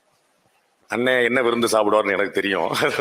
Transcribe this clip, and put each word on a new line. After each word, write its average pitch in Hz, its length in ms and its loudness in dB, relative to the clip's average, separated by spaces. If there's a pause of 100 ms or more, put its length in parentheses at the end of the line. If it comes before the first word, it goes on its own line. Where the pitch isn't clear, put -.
(880)
அண்ணன் 123 340 0
என்ன 120 200 0
விருந்து 117 240 0
சாப்பிடுவார்னு 104 460 2
எனக்கு 95 180 -2
தெரியும். 95 460 -2 (240)